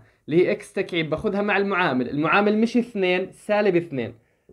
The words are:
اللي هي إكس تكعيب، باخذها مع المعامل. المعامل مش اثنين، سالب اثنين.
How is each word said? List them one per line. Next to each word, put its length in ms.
اللي 180
هي 60
إكس 220
تكعيب، 360
باخذها 320
مع 160
المعامل. 520
المعامل 480
مش 200
اثنين، 540
سالب 440
اثنين. 400